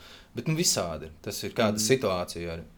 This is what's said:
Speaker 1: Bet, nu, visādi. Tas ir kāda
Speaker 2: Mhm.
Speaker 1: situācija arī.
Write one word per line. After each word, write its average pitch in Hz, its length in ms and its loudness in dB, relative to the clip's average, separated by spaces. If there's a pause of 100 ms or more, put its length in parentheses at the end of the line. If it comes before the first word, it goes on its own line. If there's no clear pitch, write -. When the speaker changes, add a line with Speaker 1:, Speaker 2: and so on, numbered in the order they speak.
(360)
Speaker 1:
Bet, - 120 -6
nu, 156 80 0
visādi. 82 540 0 (120)
Tas - 220 -8
ir 98 80 -4
kāda 107 260 4
Speaker 2:
Mhm. 107 100 2
Speaker 1:
situācija 92 600 2 (100)
arī. 82 60 -10 (140)